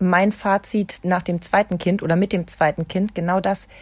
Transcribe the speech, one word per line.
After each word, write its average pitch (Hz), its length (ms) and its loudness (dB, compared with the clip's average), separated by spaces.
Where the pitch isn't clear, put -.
mein 185 320 2
Fazit 202 720 -2
nach 175 180 0
dem 175 180 -4
zweiten 196 380 0
Kind 185 240 0
oder 165 140 2
mit 202 180 2
dem 175 120 -2
zweiten 160 420 0
Kind, 196 260 -2
genau 180 260 0
das. 190 280 -2